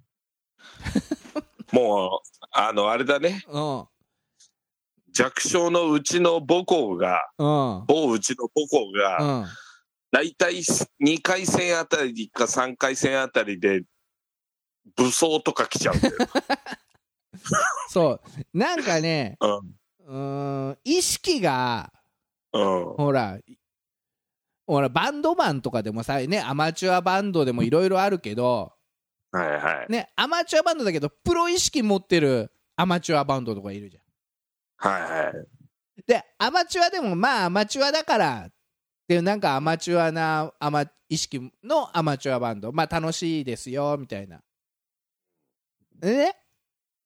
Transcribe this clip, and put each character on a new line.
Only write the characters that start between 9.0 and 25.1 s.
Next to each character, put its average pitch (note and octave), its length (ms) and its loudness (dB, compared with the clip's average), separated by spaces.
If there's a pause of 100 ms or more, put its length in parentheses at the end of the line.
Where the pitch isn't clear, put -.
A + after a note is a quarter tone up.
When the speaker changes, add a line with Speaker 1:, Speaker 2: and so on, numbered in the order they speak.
Speaker 2:
う G2 40 -8
ん。 - 20 -10 (640)
Speaker 1:
大 D#3 240 2
体 F3 260 0 (380)
二 D3+ 220 2
回 F#3 260 0
戦 F3 320 0
あ D#3+ 60 -4
た D3+ 180 0
り A2+ 260 -6
か A#2 180 0
三 B2+ 280 -2
回 C3+ 200 -2
戦 C3+ 260 0
あ C3 80 -2
た A#2+ 140 2
り G2+ 160 -4
で、 F#2+ 220 2 (1120)
武 B2+ 160 2
装 D#3 280 2
と - 140 -2
か A#2 140 0
来 - 120 -8
ち - 80 -2
ゃ G2+ 40 2
う - 40 0
ん - 40 2
だ - 100 2
よ。 - 60 -4 (1160)
Speaker 2:
<laughs> D5 560 -4
そ D#3 300 0 (340)
う。 D#3+ 40 -2
な D#4+ 180 0
ん D4+ 80 -4
か E3+ 160 0
ね、 D#3 400 -2
Speaker 1:
う G#2+ 80 2
ん。 G2+ 280 -4 (300)
Speaker 2:
う C#3 80 -16
ー C#3 580 -6
ん、 C#3 120 -16
意 F4 180 2
識 - 380 -2
が、 B2+ 540 -2 (580)
Speaker 1:
う A2+ 80 0
ん。 F#2 260 2 (100)
Speaker 2:
ほ C#3+ 160 2
ら、 G#2+ 280 -2 (1300)
ほ C#3+ 140 2
ら、 C3 80 2
バ F3 220 0